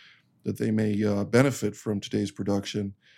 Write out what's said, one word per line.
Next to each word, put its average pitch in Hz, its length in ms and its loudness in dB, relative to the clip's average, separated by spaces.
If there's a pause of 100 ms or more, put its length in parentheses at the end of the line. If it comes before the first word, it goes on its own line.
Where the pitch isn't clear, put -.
(440)
that - 140 -4
they 117 120 0
may, 107 320 2
uh, 101 220 2
benefit 120 500 2
from 104 240 -4
today's 101 320 -2
production, 101 640 -2 (240)